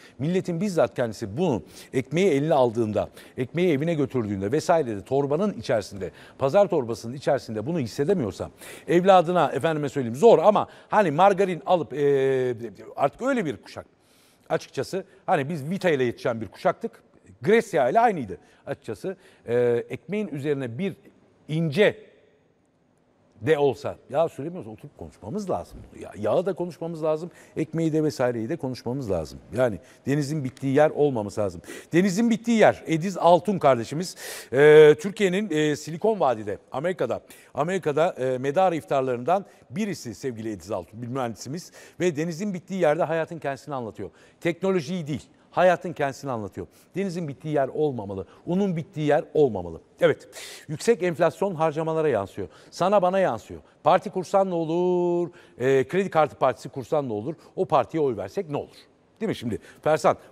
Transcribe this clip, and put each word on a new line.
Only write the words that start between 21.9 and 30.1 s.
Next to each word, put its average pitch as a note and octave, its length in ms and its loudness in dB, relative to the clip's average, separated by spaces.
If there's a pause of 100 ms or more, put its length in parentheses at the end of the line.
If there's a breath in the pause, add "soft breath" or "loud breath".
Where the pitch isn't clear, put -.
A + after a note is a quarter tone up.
de D3 160 2
olsa, B2 380 -2 (140)
"Ya D3+ 200 -2
söylemiyoruz, D3+ 380 -10
oturup A2+ 300 -18
konuşmamız B2+ 520 -12
lazım. F#2 300 -6 (200)
Ya, - 180 -16
yağı A2 280 0
da F#3+ 80 -4
konuşmamız E3+ 500 -10
lazım, D#3+ 280 -4 (260 loud breath)
ekmeği D#3+ 360 -2
de D#3 100 2
vesaireyi B2 460 -2
de E3 60 -6
konuşmamız B2+ 560 -6
lazım." D#2 280 -6 (160)
Yani A#2 240 0 (260 loud breath)
denizin C#3+ 380 -2